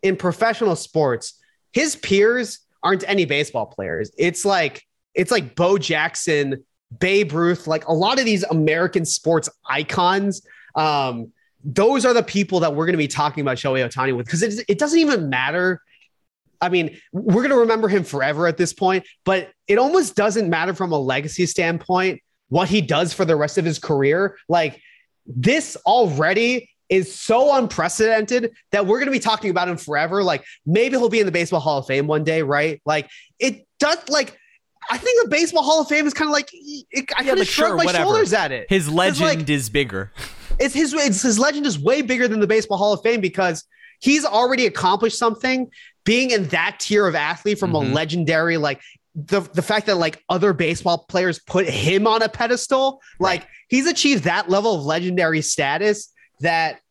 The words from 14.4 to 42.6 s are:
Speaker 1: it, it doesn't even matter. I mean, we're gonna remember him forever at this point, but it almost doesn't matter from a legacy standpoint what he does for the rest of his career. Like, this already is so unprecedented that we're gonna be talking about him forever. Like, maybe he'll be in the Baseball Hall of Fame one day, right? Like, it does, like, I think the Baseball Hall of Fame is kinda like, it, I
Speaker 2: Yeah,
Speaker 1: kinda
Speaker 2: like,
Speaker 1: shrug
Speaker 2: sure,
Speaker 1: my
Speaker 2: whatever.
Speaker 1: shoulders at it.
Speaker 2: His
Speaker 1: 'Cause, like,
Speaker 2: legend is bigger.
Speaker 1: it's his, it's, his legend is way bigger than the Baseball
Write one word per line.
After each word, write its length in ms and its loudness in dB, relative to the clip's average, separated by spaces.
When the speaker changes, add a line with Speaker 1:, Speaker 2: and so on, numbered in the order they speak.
Speaker 1:
it, 240 -4
it 100 2
doesn't 220 2
even 300 2
matter. 520 -2
I 80 0
mean, 300 -2
we're 300 2
gonna 160 4
remember 280 2
him 160 2
forever 420 -2
at 120 0
this 160 -2
point, 320 0
but 280 -2
it 80 4
almost 380 2
doesn't 340 0
matter 240 0
from 180 -4
a 80 0
legacy 460 -2
standpoint 760 -2
what 180 0
he 140 2
does 320 0
for 100 0
the 140 2
rest 200 0
of 60 0
his 160 -2
career. 580 0
Like, 320 0
this 600 0
already 840 2
is 260 0
so 440 2
unprecedented 960 0
that 140 2
we're 140 2
gonna 100 0
be 100 0
talking 300 -2
about 180 0
him 80 -4
forever. 480 -2
Like, 220 -2
maybe 300 2
he'll 120 2
be 100 2
in 60 4
the 60 -2
Baseball 280 0
Hall 200 0
of 80 -12
Fame 180 0
one 180 0
day, 200 0
right? 420 0
Like, 240 -2
it 260 -4
does, 180 0
like, 300 -2
I 120 -4
think 240 2
the 60 -2
Baseball 340 0
Hall 180 2
of 60 -2
Fame 180 0
is 80 -2
kinda 180 -2
like, 220 -2
it, 640 -10
I 60 -4
Speaker 2:
Yeah, 60 -4
Speaker 1:
kinda 100 2
Speaker 2:
like, 80 0
Speaker 1:
shrug 220 0
Speaker 2:
sure, 60 -2
Speaker 1:
my 100 2
Speaker 2:
whatever. 180 0
Speaker 1:
shoulders 300 2
at 180 0
it. 180 -8
Speaker 2:
His 160 2
Speaker 1:
'Cause, 80 -4
like, 260 2
Speaker 2:
legend 300 0
is 180 0
bigger. 440 -4
Speaker 1:
it's 160 0
his, 180 0
it's, 300 0
his 160 2
legend 260 0
is 140 -2
way 240 0
bigger 240 0
than 120 -2
the 60 2
Baseball 320 0